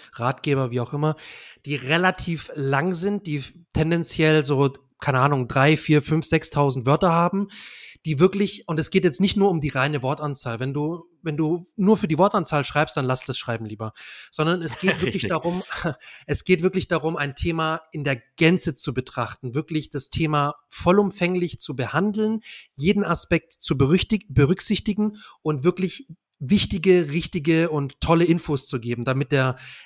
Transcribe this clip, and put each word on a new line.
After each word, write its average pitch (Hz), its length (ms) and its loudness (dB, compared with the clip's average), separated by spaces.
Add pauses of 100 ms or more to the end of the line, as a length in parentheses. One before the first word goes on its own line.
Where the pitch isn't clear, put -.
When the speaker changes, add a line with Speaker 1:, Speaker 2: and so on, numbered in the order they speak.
(120)
Speaker 1:
Ratgeber, 131 600 -2
wie 123 100 -2
auch 113 100 -6
immer, 151 240 -2 (500)
die 143 120 -6
relativ 165 760 -2
lang 143 400 0
sind, 196 340 -4
die 147 140 -4 (300)
tendenziell 156 720 2
so, 139 300 2 (260)
keine 131 220 0
Ahnung, 135 260 2
drei, 143 300 4
vier, 151 240 4
fünf, 156 240 0
sechstausend 139 600 0
Wörter 151 280 4
haben, 180 340 2 (580)
die 151 140 -2
wirklich, 190 480 2
und 160 120 -2
es 160 100 -2
geht 190 140 2
jetzt 175 180 2
nicht 202 160 2
nur 196 120 4
um 165 120 0
die 139 80 -2
reine 139 320 0
Wortanzahl, 135 580 -4
wenn 131 140 -4
du, 156 320 -4 (160)
wenn 151 160 -4
du 165 380 0
nur 208 220 4
für 196 100 -2
die 151 100 0
Wortanzahl 170 460 2
schreibst, - 340 -2
dann 135 80 -2
lass 127 200 -2
das 131 120 -6
Schreiben 113 280 -6
lieber, 107 280 -10 (380)
sondern 165 300 0
es 160 180 -6
geht 185 120 0
Speaker 2:
<laughs> 151 100 -2
Speaker 1:
wirklich 180 140 -2
Speaker 2:
Richtig. 180 140 -4
Speaker 1:
darum, 175 340 -2 (200)
<laughs> - 420 -8
es - 180 -4
geht 170 200 2
wirklich 190 240 0
darum, 156 280 -2
ein 143 200 -6
Thema 160 460 -2 (100)
in 151 120 -8
der 135 160 0 (180)
Gänze 165 360 4
zu - 200 -6
betrachten, 123 600 -6
wirklich 156 380 -6
das 139 180 -8
Thema 147 460 0 (140)
vollumfänglich 180 920 0
zu 139 160 -8
behandeln, 208 640 -2 (320)
jeden 196 300 2
Aspekt - 500 -2
zu - 240 -4
berücksichtig-, 170 520 2
berücksichtigen 196 880 0 (260)
und 147 200 -2
wirklich 180 440 -2 (360)
wichtige, 180 680 2
richtige 165 580 0
und 143 320 -4
tolle 170 240 4
Infos 160 400 0
zu 127 140 -6
geben, 117 260 -6
damit 135 260 -2
der 131 260 0 (280)